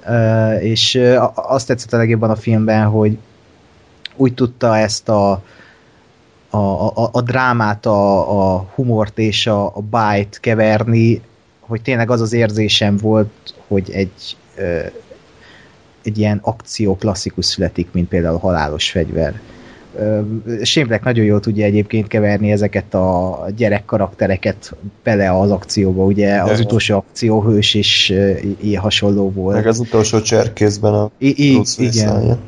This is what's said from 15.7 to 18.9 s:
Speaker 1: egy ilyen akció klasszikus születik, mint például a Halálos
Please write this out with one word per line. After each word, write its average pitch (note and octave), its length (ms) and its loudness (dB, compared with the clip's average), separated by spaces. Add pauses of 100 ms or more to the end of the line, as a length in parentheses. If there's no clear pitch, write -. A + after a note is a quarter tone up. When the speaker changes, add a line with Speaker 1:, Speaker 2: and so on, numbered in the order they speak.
Speaker 1:
egy G#2+ 160 -6
ilyen G#2 240 0
akció G#2 540 -2
klasszikus F#2+ 480 -4
születik, - 480 -2
mint F2 160 -2
például E2 260 0
a E2+ 40 -2
Halálos D2+ 520 -2